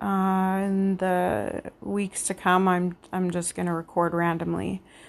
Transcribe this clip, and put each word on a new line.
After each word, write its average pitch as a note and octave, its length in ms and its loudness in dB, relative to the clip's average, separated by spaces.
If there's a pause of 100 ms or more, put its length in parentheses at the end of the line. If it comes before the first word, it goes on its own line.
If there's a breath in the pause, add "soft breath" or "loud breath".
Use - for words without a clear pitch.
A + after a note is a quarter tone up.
uh, F#3+ 640 2
in G3 340 2
the F3+ 840 0
weeks G3+ 480 -4
to F#3+ 60 -4
come, F#3 340 4
I'm, F3+ 280 0 (160)
I'm F#3 180 0
just E3+ 240 -4
gonna F3 200 -2
record E3 400 -2
randomly E3+ 680 -2 (280 loud breath)